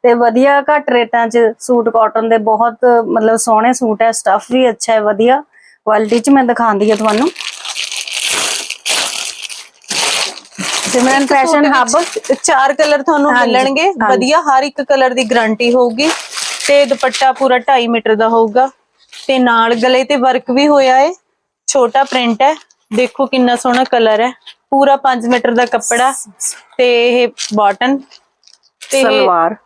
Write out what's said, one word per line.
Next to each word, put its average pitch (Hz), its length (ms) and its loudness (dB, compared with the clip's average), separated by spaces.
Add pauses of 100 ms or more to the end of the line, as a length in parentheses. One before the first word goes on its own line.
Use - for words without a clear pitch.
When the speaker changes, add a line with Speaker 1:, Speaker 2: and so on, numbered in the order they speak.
Speaker 1:
ਤੇ 240 100 4
ਵਧੀਆ 247 480 2
ਘੱਟ 294 280 -2
ਰੇਟਾਂ 233 380 0
'ਚ 233 100 -2 (200)
ਸੂਟ 240 300 0
ਕਾਟਨ 226 400 0
ਦੇ 226 120 2
ਬਹੁਤ, 226 440 -2
ਮਤਲਬ, 233 520 2
ਸੋਹਣੇ 226 360 2
ਸੂਟ 226 300 -2
ਹੈ, 226 100 2
ਸਟੱਫ 208 380 -2
ਵੀ 254 200 2
ਅੱਛਾ 226 220 -4
ਹੈ, 220 100 2
ਵਧੀਆ 226 380 2 (460)
ਕੁਆਲਿਟੀ 214 340 0
'ਚ। 285 100 -2
ਮੈਂ 277 140 4
ਦਿਖਾਉਂਦੀ 226 460 0
ਹਾਂ 208 60 2
ਤੁਹਾਨੂੰ। 220 320 -2 (3500)
ਸਿਮਰਨ 262 320 2
Speaker 2:
ਇੱਕ 269 80 -2
Speaker 1:
ਫੈਸ਼ਨ 294 340 2
Speaker 2:
ਸੂਟ 277 100 2
Speaker 1:
ਹੱਬ। 247 220 0
Speaker 2:
ਵਿੱਚ 349 460 -2
ਚਾਰ 277 300 2
ਕਲਰ 294 300 0
ਤੁਹਾਨੂੰ 294 320 0
Speaker 1:
ਹਾਂਜੀ, 240 180 2
Speaker 2:
ਮਿਲਣਗੇ, 269 320 0
Speaker 1:
ਹਾਂਜੀ। 330 220 -2
Speaker 2:
ਵਧੀਆ 262 360 2
ਹਰ 269 200 2
ਇੱਕ 285 200 -6
ਕਲਰ 262 320 2
ਦੀ 254 160 -2
ਗਾਰੰਟੀ 240 440 0
ਹੋਊਗੀ 240 340 0 (580)
ਤੇ 285 200 4
ਦੁਪੱਟਾ 262 460 -2
ਪੂਰਾ 254 280 0
ਢਾਈ 247 280 0
ਮੀਟਰ 226 260 0
ਦਾ 220 140 0
ਹੋਊਗਾ 226 400 2 (440)
ਤੇ - 260 -2
ਨਾਲ 233 360 2
ਗਲੇ 254 300 0
ਤੇ 285 140 -2
ਵਰਕ 240 320 0
ਵੀ 277 180 2
ਹੋਇਆ 269 280 4
ਹੈ, 285 140 4 (580)
ਛੋਟਾ 262 360 0
ਪ੍ਰਿੰਟ 240 380 -2
ਹੈ, 294 120 2 (360)
ਦੇਖੋ 247 360 -2
ਕਿੰਨਾ 247 300 0
ਸੋਹਣਾ 254 300 0
ਕਲਰ 220 340 2
ਹੈ, 254 120 0 (380)
ਪੂਰਾ 277 280 4
ਪੰਜ 247 280 -2
ਮੀਟਰ 240 280 0
ਦਾ 240 140 2
ਕੱਪੜਾ 240 440 -2 (640)
ਤੇ 247 160 2 (160)
ਇਹ 240 200 0 (260)
ਬਾਟਮ 208 420 0 (880)
ਤੇ 269 180 0
ਇਹ 262 40 2
Speaker 1:
ਸਲਵਾਰ 202 600 0